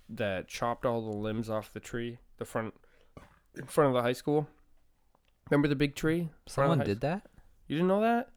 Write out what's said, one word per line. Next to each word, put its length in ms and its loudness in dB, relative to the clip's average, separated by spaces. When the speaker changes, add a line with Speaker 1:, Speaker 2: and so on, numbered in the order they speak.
Speaker 1:
That 400 -4
chopped 380 -4
all 160 0
the 140 -6
limbs 340 -4
off 220 -6
the 80 -10
tree, 380 -8
the 60 -8
front, 300 -6
in 100 -12
front 220 4
of 60 2
the 80 2
high 100 0
school. 340 0
Remember 180 6
the 80 2
big 200 0
tree? 240 0
In 80 -2
front 20 -8
of 160 -20
the 60 -18
Speaker 2:
Someone 260 4
Speaker 1:
high 60 2
Speaker 2:
did 140 2
Speaker 1:
s- 20 -6
Speaker 2:
that? 220 -2
Speaker 1:
You 100 -4
didn't 120 2
know 140 4
that? 340 2